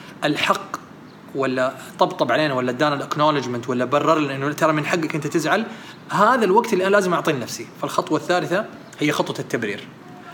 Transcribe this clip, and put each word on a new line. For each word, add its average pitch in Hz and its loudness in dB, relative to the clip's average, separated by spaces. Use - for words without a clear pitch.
الحق - 0
ولا 131 0
طبطب 156 2
علينا 143 2
ولا 127 0
ادانا 147 2
الاكنولجمنت 135 0
ولا 123 0
برر 143 4
لنا 139 -2
انه 139 -2
ترى 156 2
من 151 0
حقك 165 0
انت 156 -2
تزعل، 170 0
هذا 220 4
الوقت 185 4
اللي 185 2
انا 196 4
لازم 185 4
اعطيه 160 0
لنفسي. 123 -6
فالخطوه 156 0
الثالثه 175 0
هي 147 2
خطوه 175 -2
التبرير. 113 -6